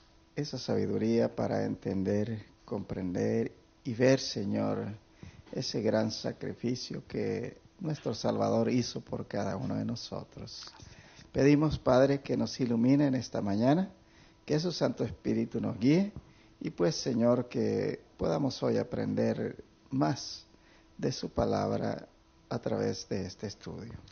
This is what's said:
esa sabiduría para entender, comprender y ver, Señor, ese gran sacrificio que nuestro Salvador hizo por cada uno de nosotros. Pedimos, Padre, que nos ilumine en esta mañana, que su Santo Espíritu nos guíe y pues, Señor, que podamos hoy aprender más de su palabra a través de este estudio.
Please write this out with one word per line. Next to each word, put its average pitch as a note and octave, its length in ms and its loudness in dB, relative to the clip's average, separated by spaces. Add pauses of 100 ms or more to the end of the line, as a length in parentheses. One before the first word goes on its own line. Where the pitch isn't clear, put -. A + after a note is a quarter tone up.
(360)
esa D3 240 -4
sabiduría A2 760 0
para G#2+ 300 0
entender, G#2 800 -2 (200)
comprender G2+ 840 -2 (320)
y A#2 120 -6
ver, C3 240 6
Señor, G#2 720 -2 (640)
ese C3+ 300 -4
gran A2 300 2
sacrificio A#2 960 -6
que G#2 580 -4 (140)
nuestro D3+ 360 -4
Salvador A2 560 2
hizo A#2+ 300 0
por A#2 260 -8
cada G2+ 280 -4
uno G2 200 -4
de G#2+ 100 -2
nosotros. - 800 -10 (680)
Pedimos, C#3+ 460 6
Padre, C3+ 440 6
que C3 140 -2
nos A2+ 240 0
ilumine B2+ 460 4
en C3+ 80 2
esta B2 260 -4
mañana, B2 520 2 (560)
que D3+ 120 2
su F3 120 -2
Santo C3+ 320 0
Espíritu A2+ 580 -2
nos G#2 160 -4
guíe D#3+ 340 4 (480)
y D#3+ 120 -6
pues, E3+ 240 0
Señor, A#2+ 540 2
que G#2 520 0 (160)
podamos D#3 460 0
hoy A#2+ 140 2
aprender G#2+ 840 -2 (280)
más C#3 540 -2 (520)
de C3+ 140 -2
su - 180 -6
palabra G#2+ 800 0 (420)
a A#2+ 80 -2
través G#2+ 520 -2
de F#2+ 180 -4
este - 180 -10
estudio. G2+ 480 -10 (180)